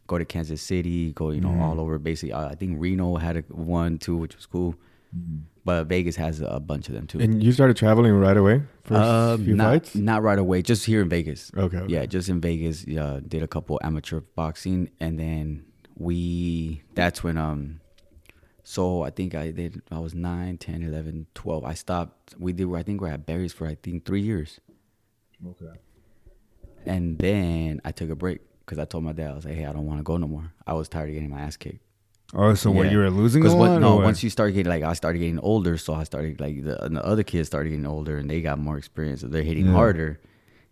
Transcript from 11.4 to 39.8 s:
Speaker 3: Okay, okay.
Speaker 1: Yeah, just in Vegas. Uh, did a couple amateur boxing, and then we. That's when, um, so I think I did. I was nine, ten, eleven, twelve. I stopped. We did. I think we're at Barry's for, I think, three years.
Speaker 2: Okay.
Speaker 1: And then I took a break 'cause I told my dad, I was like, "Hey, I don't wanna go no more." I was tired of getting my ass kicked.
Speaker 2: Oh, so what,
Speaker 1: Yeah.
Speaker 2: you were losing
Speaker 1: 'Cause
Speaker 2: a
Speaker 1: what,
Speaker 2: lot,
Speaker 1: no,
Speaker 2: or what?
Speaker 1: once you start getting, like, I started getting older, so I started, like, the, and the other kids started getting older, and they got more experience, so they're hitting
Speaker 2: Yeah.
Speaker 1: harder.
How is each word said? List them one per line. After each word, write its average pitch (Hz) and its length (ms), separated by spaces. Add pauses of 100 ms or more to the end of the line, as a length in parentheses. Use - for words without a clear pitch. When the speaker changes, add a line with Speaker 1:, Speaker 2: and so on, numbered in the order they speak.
Speaker 3:
Okay, 92 200
okay. 92 160
Speaker 1:
Yeah, 76 140
just 92 220
in 90 120
Vegas. 80 480
Uh, 71 400
did 80 160
a - 20
couple - 380
amateur 78 380 (120)
boxing, 87 540 (100)
and 80 220
then 78 420 (340)
we. 87 840 (140)
That's 87 260
when, 82 160
um, 76 420 (840)
so 90 380
I - 80
think 87 260
I 80 160
did. 87 300 (100)
I 80 80
was 82 140
nine, 87 440
ten, 82 240
eleven, 80 520
twelve. 80 300
I 76 100
stopped. - 640
We 90 120
did. 90 220
I 85 80
think 98 180
we're 90 80
at 76 160
Barry's 85 280
for, 82 160
I 78 80
think, 87 280
three 98 180
years. 101 360 (880)
Speaker 2:
Okay. 85 320 (1080)
Speaker 1:
And 87 320
then 85 680
I 82 80
took 80 180
a 78 60
break 90 240 (260)
'cause 76 120
I 76 60
told 82 200
my 78 80
dad, 78 180
I 69 40
was 78 100
like, 76 100
"Hey, 80 120
I 73 60
don't 76 140
wanna 76 160
go 82 140
no 85 100
more." 78 260 (140)
I 82 60
was 80 160
tired 76 220
of 76 40
getting 76 160
my 71 100
ass 76 160
kicked. - 240 (540)
Speaker 2:
Oh, 104 200
so 101 160
what, 95 160
Speaker 1:
Yeah. 98 60
Speaker 2:
you 104 60
were 98 120
losing 117 320
Speaker 1:
'Cause 165 100
Speaker 2:
a 175 40
Speaker 1:
what, 175 160
Speaker 2:
lot, 170 100
Speaker 1:
no, 104 100
Speaker 2:
or 101 40
what? 98 80
Speaker 1:
once 107 180
you 113 80
start 104 240
getting, 90 160
like, 82 120
I 80 120
started 85 240
getting 85 220
older, 92 360
so 80 160
I 80 120
started, 76 360
like, 71 240
the, 76 180
and 78 140
the - 80
other 107 180
kids 85 240
started 78 240
getting 73 140
older, 76 320
and 71 140
they 80 100
got 73 180
more 73 200
experience, 71 420
so 64 80
they're 78 140
hitting 80 240
Speaker 2:
Yeah. 92 60
Speaker 1:
harder. 85 460 (540)